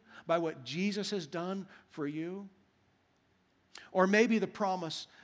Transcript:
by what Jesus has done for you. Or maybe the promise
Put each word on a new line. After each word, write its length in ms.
by 100
what 260
Jesus 460
has 160
done 420
for 180
you. 400
Or 140
maybe 320
the 100
promise 600